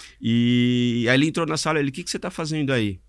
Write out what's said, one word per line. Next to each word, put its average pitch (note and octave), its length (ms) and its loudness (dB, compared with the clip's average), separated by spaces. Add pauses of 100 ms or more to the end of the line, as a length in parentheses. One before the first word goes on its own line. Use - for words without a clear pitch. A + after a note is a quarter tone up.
(200)
E A#2+ 880 2
aí B2+ 80 4
ele C#3+ 100 4
entrou D#3+ 200 -2
na D#3 100 -2
sala, D#3 240 0
ele, C#3 100 -2
"O - 20 -8
que F3 100 -12
que - 80 -10
você - 80 -6
tá F3+ 120 -8
fazendo D3+ 420 -4
aí?" G#2 360 -2